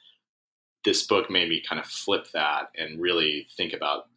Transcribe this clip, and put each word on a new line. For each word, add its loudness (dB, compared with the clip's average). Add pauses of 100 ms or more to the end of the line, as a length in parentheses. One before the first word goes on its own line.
(840)
this 2
book 2
made 4
me 0
kind -2
of -8
flip -2
that 0
and -8
really 0
think -4
about -2 (120)